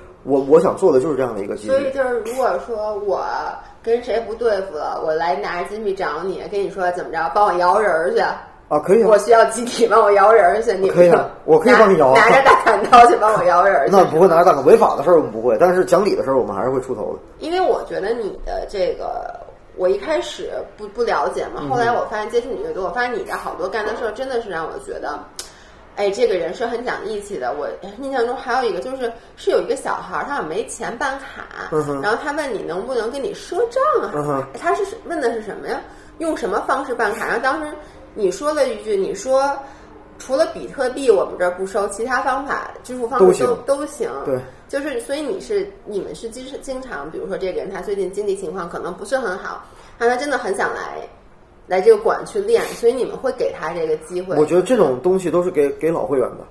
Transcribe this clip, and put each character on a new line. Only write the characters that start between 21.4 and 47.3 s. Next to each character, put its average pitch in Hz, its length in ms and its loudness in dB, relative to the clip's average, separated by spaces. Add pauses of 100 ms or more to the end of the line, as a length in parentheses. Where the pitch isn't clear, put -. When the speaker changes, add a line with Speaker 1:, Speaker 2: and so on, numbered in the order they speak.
Speaker 2:
嘛， - 180 -10
Speaker 1:
嗯。 139 80 -6
Speaker 2:
后 - 60 0
来 233 100 2
我 226 240 0
发 214 80 -4
现 214 100 -6
接 240 100 0
触 262 100 -2
你 208 120 -8
越 160 100 -6
多， 180 140 -6
我 175 60 -6
发 247 160 -2
现 247 100 -6
你 139 60 -6
的 - 120 -8
好 - 200 -8
多 180 120 -6
干 208 160 -6
的 - 120 -6
事 254 100 -6
儿 214 60 -4
真 262 180 -8
的 240 100 -4
是 220 120 -8
让 165 140 -6
我 139 200 -10
觉 - 140 -10
得， 147 200 -8 (800)
哎， 202 120 0
这 233 160 0
个 208 100 2
人 170 180 -4
是 254 120 -6
很 247 200 -6
讲 156 200 -6
义 208 140 -6
气 202 180 -10
的。 123 220 -4
我 - 80 -6 (340)
印 269 100 -8
象 240 140 0
中 247 100 -2
还 254 280 -2
有 226 60 -2
一 180 40 -2
个 170 60 -6
就 254 160 -8
是， 254 160 -6 (240)
是 - 160 -4
有 233 80 4
一 175 80 -2
个 - 80 -2
小 - 200 -6
孩 180 220 -10
儿， 147 60 -4
他 285 120 -6
好 240 60 -4
像 160 60 -8
没 180 200 -6
钱 226 300 -10
办 277 220 -6
卡， - 540 -14
Speaker 1:
嗯 151 100 0
哼。 143 180 -6
Speaker 2:
然 208 80 -2
后 226 140 0
他 302 80 -4
问 285 220 -4
你 160 100 -8
能 175 220 -6
不 262 100 -6
能 226 160 -4
跟 277 100 -8
你 - 120 -6
赊 - 240 -10 (120)
账 523 140 0 (180)
啊？ 214 140 -6
Speaker 1:
嗯 147 100 -4
哼。 135 180 -2 (140)
Speaker 2:
他 339 180 -2
是 403 80 -2 (240)
问 320 120 -6
的 247 140 0
是 220 80 -6
什 214 160 -10
么 - 100 -12
呀？ 247 140 -6 (380)
用 320 180 -4
什 190 120 -4
么 214 160 -2
方 269 200 -2
式 247 100 -6
办 220 180 -2
卡？ 156 120 -8
然 175 100 -2
后 240 60 -4
当 277 180 0
时 302 140 -8 (400)
你 202 180 -2
说 294 220 -2
了 269 160 0
一 220 140 -6
句， 214 120 -2
你 190 200 -2
说 269 420 0 (640)
除 262 160 -6
了 320 180 4
比 123 140 -12
特 254 240 -4
币 277 180 0
我 185 160 4
们 - 120 -8
这 180 80 0
儿 180 100 2
不 190 100 -6
收， 202 240 -2
其 226 160 -6
他 254 160 -2
方 269 240 -2
法， - 260 -6 (120)
支 247 120 -12
付 247 120 -6
方 262 120 -2 (140)
式 - 120 0
都， - 100 2
Speaker 1:
都 - 220 -2
行。 - 0 -
Speaker 2:
都 151 80 -8
行。 156 240 -6 (160)
Speaker 1:
对。 131 140 -2 (300)
Speaker 2:
就 277 100 -4
是， 269 220 -6
所 277 140 -6
以 311 60 -4
你 214 200 -6
是， 202 280 -4 (160)
你 196 140 -8
们 - 160 -10
是 226 140 -12
经-， 254 160 -16 (160)
经 262 200 -10
常， 160 300 -12
比 170 60 -12
如 185 100 -8
说 185 100 -6